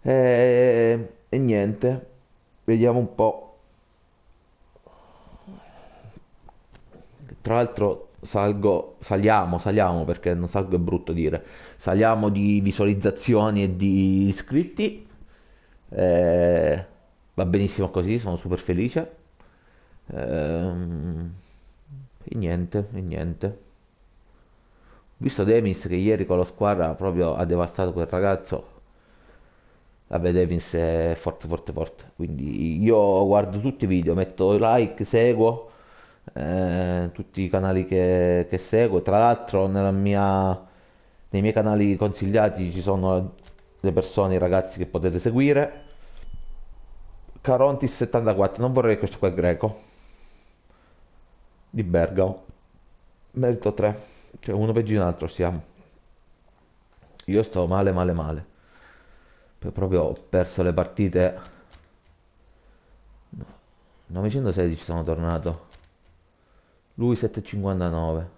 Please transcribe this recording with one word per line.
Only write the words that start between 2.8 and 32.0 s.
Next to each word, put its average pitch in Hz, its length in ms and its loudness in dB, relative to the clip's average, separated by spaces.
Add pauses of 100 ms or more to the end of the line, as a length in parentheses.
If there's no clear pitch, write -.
un - 160 -4
po'. - 420 -2 (3750)
Tra 110 140 -2
l'altro 104 540 -2 (140)
salgo, 101 760 0
saliamo, 98 600 2
saliamo, 92 440 0
perché 87 300 -2
non 87 160 -2
salgo 95 260 -2
è 87 40 2
brutto 85 340 -2
dire, 82 320 -2 (320)
saliamo 107 520 2
di 101 300 2
visualizzazioni 104 1040 0
e 92 140 -2
di 95 500 2
iscritti. 175 840 -4 (840)
Eh, 87 920 2 (480)
va 98 120 -2
benissimo 98 440 0
così, 98 280 -2
sono 98 200 -4
super 90 220 -4
felice. 113 560 -4 (920)
Ehm, 82 1300 -6 (880)
e - 140 -12
niente, 90 560 -4
e 95 80 -10
niente. 82 460 -6
Ho - 1700 -20
visto - 260 -2
Demis 104 420 2
che 90 100 -2
ieri 98 300 2
con 90 120 0
la 90 80 2
squadra 90 480 0
proprio 87 420 0
ha 87 80 -2
devastato 87 480 0
quel 82 140 -2
ragazzo. 95 640 -2 (1400)
Vabbè, 87 240 -2
Demis 87 440 0
è 82 440 0
forte, - 300 -8
forte, 82 240 -6
forte. - 420 -10